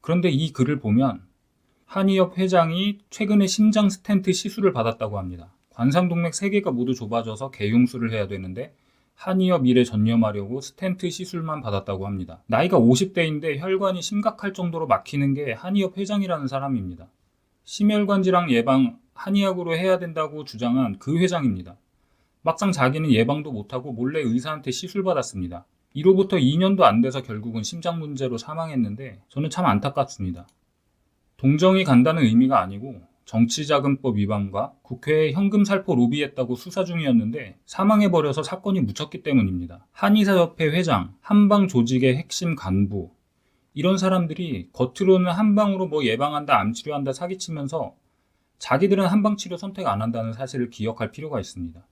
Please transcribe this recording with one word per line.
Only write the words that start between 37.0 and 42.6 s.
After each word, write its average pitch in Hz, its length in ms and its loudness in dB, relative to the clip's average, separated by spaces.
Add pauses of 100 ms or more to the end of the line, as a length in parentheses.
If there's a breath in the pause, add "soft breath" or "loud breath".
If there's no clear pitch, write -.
사망해버려서 175 760 2
사건이 190 380 -4
묻혔기 127 420 -6
때문입니다. 92 680 -2
한의사협회 196 800 2
회장, 147 500 0
한방 202 480 4
조직의 127 480 2
핵심 170 380 -4
간부, 95 560 -2 (640)